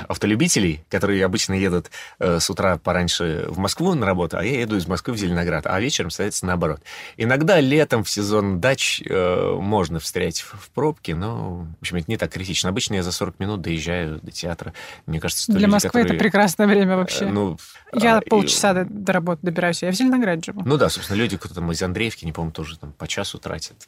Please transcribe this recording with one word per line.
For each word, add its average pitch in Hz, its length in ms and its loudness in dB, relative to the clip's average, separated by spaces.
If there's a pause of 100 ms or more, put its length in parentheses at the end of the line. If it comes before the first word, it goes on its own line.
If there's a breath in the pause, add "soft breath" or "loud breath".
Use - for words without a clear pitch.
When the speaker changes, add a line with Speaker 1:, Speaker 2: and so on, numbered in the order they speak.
Speaker 1:
автолюбителей, 104 800 0
которые 98 360 2
обычно 95 300 0
едут, 92 360 0 (300 loud breath)
э, 85 180 2
с - 120 0
утра 92 280 0
пораньше 87 680 0
в 82 100 -6
Москву 160 360 0
на 120 120 0
работу, 90 320 0
а 87 60 -2
я 123 160 0
еду 107 160 0
из 85 100 -2
Москвы 92 280 -4
в - 20 -4
Зеленоград. 87 500 -2
А 92 140 0
вечером, 110 300 -2
соответственно, 95 420 -4
наоборот. 85 300 0 (340 loud breath)
Иногда 139 420 4
летом 135 460 4
в - 40 -6
сезон 101 520 0
дач, - 440 0
э, 92 560 0
можно 92 380 0
встрять 90 440 -4
в, - 140 -18
в - 140 -20
пробке, 135 460 -2
но, 95 500 -6 (120)
в - 20 -20
общем, - 160 -6
это 85 120 -2
не 87 80 -2
так 92 140 -2
критично. 90 400 -4
Обычно 107 240 -2
я 95 80 0
за 87 80 -2
сорок 87 300 -4
минут 101 200 -4
доезжаю 80 600 -4
до - 80 -14
театра. - 420 -8 (340 loud breath)
Мне 160 120 -4
кажется, - 240 -4
что 226 120 0
Speaker 2:
Для 196 80 4
Speaker 1:
люди, 202 100 6
Speaker 2:
Москвы 190 160 4
это 247 100 2 (120)
Speaker 1:
которые, 165 100 2
Speaker 2:
прекрасное 202 480 4
время 196 240 4
Speaker 1:
э, 190 40 2
Speaker 2:
вообще. 185 300 -2
Speaker 1:
ну, 202 320 0 (340 loud breath)
Speaker 2:
Я 226 260 6
Speaker 1:
а, - 20 2
и - 80 -4
Speaker 2:
полчаса 202 440 4
до, 180 120 0
до 196 300 -2
работы 170 280 0
добираюсь. 175 400 0
Я 175 80 0
в 185 60 0
Зеленограде 247 500 2
живу. 190 180 -8
Speaker 1:
Ну 143 120 4
да, 113 140 6
собственно, - 280 -4
люди, 110 180 2
кто - 160 -12
там 85 200 -2
из 82 100 -2
Андреевки, 95 420 -2
не 82 80 -4
помню, 82 200 -4
тоже 80 260 -10
там 73 140 -16
по 80 160 -10
часу - 300 -6
тратят. - 500 -10